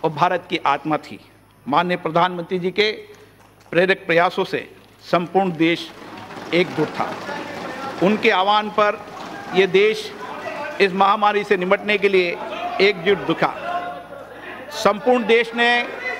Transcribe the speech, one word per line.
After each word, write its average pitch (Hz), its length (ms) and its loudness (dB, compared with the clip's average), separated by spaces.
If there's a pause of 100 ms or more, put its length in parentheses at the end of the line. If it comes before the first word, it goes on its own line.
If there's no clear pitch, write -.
वो 160 60 2
भारत 175 400 0
की 165 80 -2
आत्मा 147 400 0
थी। 110 220 -12 (480)
माननीय 175 300 2
प्रधानमंत्री 175 640 0
जी 180 120 -2
के 208 200 0 (800)
प्रेरक 185 260 4
प्रयासों 180 460 2
से - 320 -6 (360)
संपूर्ण 180 400 2
देश 165 400 0 (600)
एकजुट 160 340 2
था। - 260 -4 (920)
उनके 214 260 4
आह्वान 208 400 2
पर 208 360 0 (480)
ये 185 140 4
देश 202 460 2 (680)
इस 190 120 4
महामारी 208 500 4
से 202 140 2
निपटने 202 400 0
के 196 120 2
लिए 180 280 2 (440)
एकजुट 196 360 4
दिखा। 156 380 0 (1120)
संपूर्ण 226 560 2
देश 226 300 2
ने, 240 320 2 (320)